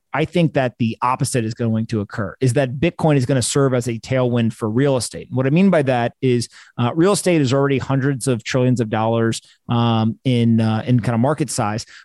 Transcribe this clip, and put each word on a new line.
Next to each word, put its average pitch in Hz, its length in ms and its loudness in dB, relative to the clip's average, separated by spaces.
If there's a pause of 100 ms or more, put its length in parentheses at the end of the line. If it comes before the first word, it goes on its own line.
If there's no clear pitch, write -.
(140)
I 147 120 0
think 170 280 0
that 127 240 0
the 113 240 -2
opposite 123 440 0
is 113 100 -6
going 110 320 -2
to 107 140 -2
occur, 98 400 -8
is 127 120 2
that 135 260 -2
Bitcoin 151 360 0
is 131 100 2
gonna 135 160 0
serve 135 320 0
as 123 140 -2
a 113 160 -4
tailwind 123 480 0
for 110 180 -6
real 131 280 2
estate. 82 340 -8
What 127 160 -2
I - 20 2
mean 180 200 4
by 165 140 4
that 120 380 0
is, 123 280 0 (280)
uh, 120 160 0
real 175 200 4
estate 175 260 2
is 131 140 2
already 139 240 2
hundreds 135 500 -2
of 120 160 -2
trillions 127 380 0
of 110 80 -2
dollars, 113 520 0 (280)
um, 113 560 0
in, 117 340 2
uh, 110 260 0
in 123 140 2
kind 117 140 -2
of 113 80 0
market 147 280 -2
size. 107 360 -4 (200)